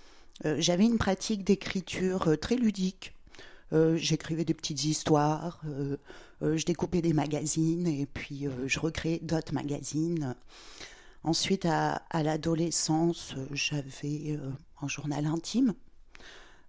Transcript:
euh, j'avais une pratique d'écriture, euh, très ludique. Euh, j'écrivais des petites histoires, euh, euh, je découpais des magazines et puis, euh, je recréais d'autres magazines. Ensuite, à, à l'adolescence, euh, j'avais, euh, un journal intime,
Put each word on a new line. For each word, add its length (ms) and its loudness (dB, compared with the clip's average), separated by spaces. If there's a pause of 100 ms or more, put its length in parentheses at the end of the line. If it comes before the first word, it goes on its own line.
(440)
euh, 160 0
j'avais 260 4
une 120 4
pratique 460 0
d'écriture, 840 0
euh, 80 6
très 220 0
ludique. 560 0 (600)
Euh, 240 6
j'écrivais 480 0
des 80 2
petites 300 -6
histoires, 800 2
euh, 320 -4 (460)
euh, 140 2
je 80 -2
découpais 360 0
des 120 4
magazines 720 2
et 180 0
puis, 420 -6
euh, 200 -4
je 120 0
recréais 400 -2
d'autres 340 -2
magazines. 800 -2 (880)
Ensuite, 420 2
à, 460 2
à 100 2
l'adolescence, 1160 0
euh, 160 -6
j'avais, 840 -4
euh, 140 -6 (300)
un 60 -2
journal 380 -4
intime, 480 2 (960)